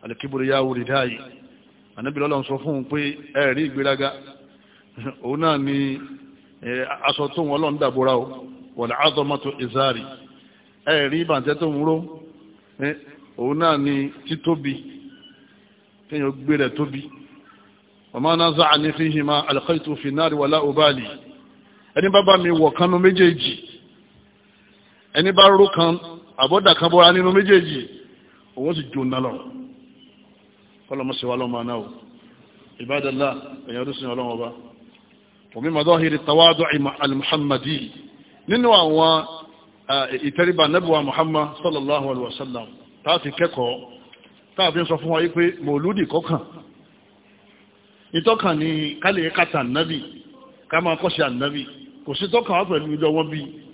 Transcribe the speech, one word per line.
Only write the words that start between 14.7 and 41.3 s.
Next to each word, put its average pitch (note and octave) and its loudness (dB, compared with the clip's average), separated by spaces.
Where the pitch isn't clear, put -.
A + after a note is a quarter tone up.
Kéèyàn C#3+ -2
gbé C#3 0
rẹ̀ C3+ 2
tóbi. C#3 -4
"Wa A#2+ -6
ma E3 2
naza'ani D#3 2
fihima D3+ 0
alqaytu D3+ -2
fi C#3+ -6
nari D#3 0
wala D3 2
ubali." C#3+ 2
Ẹni F#3+ 2
bá G3 6
bá F#3 8
mi F3 2
wọ̀ D#3+ 4
kánú F3+ 2
méjèèjì, F3+ 4
ẹni F3 2
bá F#3+ 8
ró G3 8
kan, E3 2
àbọ̀dà F3+ 4
kan E3+ 0
bọ́ra F3 8
nínú F#3 2
méjèèjì, F#3 4
òun D3 -4
sì D#3 -6
jóná C3 -2
lọ. B2+ -2
Kọ́lọ́mọ C3+ -6
sí B2+ -6
wa B2 -2
lọ́mọ A#2+ -4
náà A#2+ -4
o. G#2+ -8
Ibadallah, C#3 -2
ẹ̀yin A#2+ -8
ọdún C3+ -8
sin C3 -12
Ọlọ́run B2 -6
Ọba. A#2 -8
Wa A#2 -10
min D#3 -2
madahiri D#3+ 2
tawadu'i D#3 4
al-Muhammadi. C#3 -2
Nínú A#3+ 2
àwọn, D#3+ 4
eh, C3+ -4
ìtẹríba E3 2
Ànábì E3+ 2
wa D#3 2
Muhammad D3+ -2